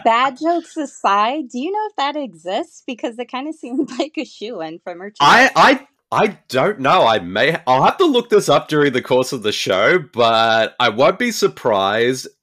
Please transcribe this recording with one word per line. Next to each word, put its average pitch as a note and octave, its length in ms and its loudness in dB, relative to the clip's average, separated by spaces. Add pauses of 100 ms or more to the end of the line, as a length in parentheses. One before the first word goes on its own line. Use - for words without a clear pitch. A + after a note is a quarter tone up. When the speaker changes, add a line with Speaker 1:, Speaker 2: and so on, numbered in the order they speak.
Speaker 1:
bad B3+ 340 0
jokes E4+ 380 -4
aside, B3 760 -2
do A#3+ 100 -10
you E4 120 -6
know G#4+ 180 -4
if - 60 -18
that C#4+ 200 -4
exists? G3+ 720 -8
Because A#3+ 320 -8
it B3 100 -10
kinda C#4 260 -10
seemed B3+ 380 -8
<laughs> B3 80 -6
like D4+ 180 -6
a C4+ 80 -8
shoo-in E3+ 580 -12
for F3+ 100 -12
merchandise. G3 640 2
Speaker 2:
I, A#3+ 320 4 (240)
I, C#3 120 0
I G#3 140 -4 (120)
don't C#3+ 300 -2
know. D3 280 2
I A2 120 2
may, A2 460 -2
I'll C3 180 2
have - 140 2
to F#4 80 2
look A#3+ 240 0
this G3 200 2
up C#3+ 180 2
during C#3+ 260 2
the B2 80 0
course B2+ 300 0
of B2+ 100 -8
the G#2+ 100 -2
show, A2 460 0
but A2+ 840 0
I B2 100 2
won't C#3+ 280 2
be A#3+ 140 -2
surprised A#2 960 0 (160)